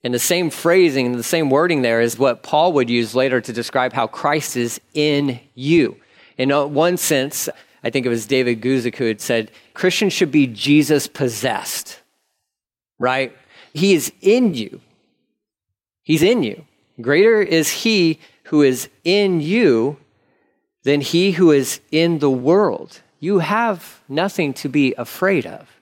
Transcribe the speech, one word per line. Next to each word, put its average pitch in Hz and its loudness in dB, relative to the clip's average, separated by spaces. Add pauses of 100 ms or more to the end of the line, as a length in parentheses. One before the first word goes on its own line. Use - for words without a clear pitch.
And 123 -4
the 123 -2
same 175 -2
phrasing, 139 2
the 117 -6
same 139 -2
wording 151 2
there 117 2
is 117 -2
what 123 0
Paul 160 2
would 127 0
use 117 -2
later 127 0
to 117 -12
describe 123 -4
how 120 -2
Christ 147 -4
is 120 -4 (140)
in 143 0 (160)
you. 139 0 (380)
In, 131 -2
uh, 143 0
one 160 0
sense, 139 -2 (360)
I 120 -2
think 127 -2
it - 0
was 117 -4
David 120 0
Guzik 120 -2
who 131 -4
had 110 -4
said, 113 -4 (200)
"Christians 185 0
should 151 0
be 139 4
Jesus 143 2
possessed," - -6 (1000)
right? 127 -2 (360)
He 185 4
is 143 0
in 220 4
you. 107 -10 (1200)
He's 156 0
in 220 2
you. 110 -6 (360)
"Greater 190 4
is 160 0 (140)
he 180 2 (280)
who 151 2
is 131 2 (160)
in 185 2
you 147 2 (840)
than 143 0
he 175 0
who 170 4
is 135 0 (120)
in 165 0
the 143 0
world." 135 0 (200)
You 190 0
have 202 -4
nothing 156 -2
to - -10
be 135 0
afraid 165 -2
of. - -16 (140)